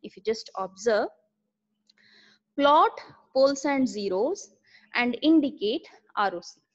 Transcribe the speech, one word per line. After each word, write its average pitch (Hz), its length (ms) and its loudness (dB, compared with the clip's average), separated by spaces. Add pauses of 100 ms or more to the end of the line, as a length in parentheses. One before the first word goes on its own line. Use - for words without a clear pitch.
If 208 160 -18
you 196 60 -20
just 226 340 -6
observe, 208 520 -2 (1500)
plot 302 340 4 (420)
poles 277 320 2
and 269 220 0
zeros 202 640 -4 (460)
and 240 260 -2
indicate 285 680 0 (280)
R 202 180 0
O 175 80 -10
C. - 180 -20 (160)